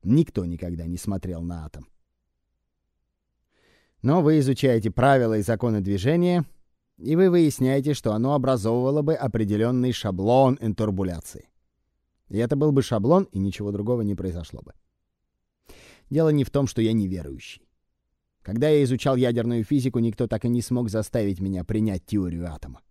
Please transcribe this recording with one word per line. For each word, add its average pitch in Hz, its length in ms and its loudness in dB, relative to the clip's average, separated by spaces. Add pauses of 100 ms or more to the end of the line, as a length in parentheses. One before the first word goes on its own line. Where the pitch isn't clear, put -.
Никто 110 420 2
никогда 85 420 -8
не 87 100 -6
смотрел 90 460 -6
на 85 220 -10
атом. 73 220 -18 (2250)
Но 151 220 4
вы 156 160 4
изучаете 127 500 2
правила 123 480 2
и 104 60 0
законы 113 360 0
движения, 147 640 0 (540)
и 131 180 -2
вы 185 140 6
выясняете, 143 640 2
что 113 200 -2
оно 120 200 0
образовывало 127 680 0
бы 156 100 0
определённый 117 760 0
шаблон 117 680 2
интурбуляции. 98 880 -4 (840)
И 98 80 -4
это 117 180 0
был 151 160 2
бы 139 100 4
шаблон, 131 440 2
и - 140 -8
ничего 101 320 -4
другого 104 300 -2
не 101 140 -2
произошло 85 460 -10
бы. - 120 -20 (1400)
Дело 156 200 2
не 147 140 4
в - 60 -4
том, 139 160 0
что 120 160 -2
я 113 120 2
неверующий. 90 720 -6 (760)
Когда 117 280 0
я 147 140 6
изучал 131 340 2
ядерную 120 460 0
физику, 127 360 0
никто 117 280 0
так 110 180 -4
и 117 40 0
не 120 120 0
смог 120 280 -2
заставить 104 500 -2
меня 95 240 -4
принять 107 420 -2
теорию 87 460 -4
атома. 67 400 -16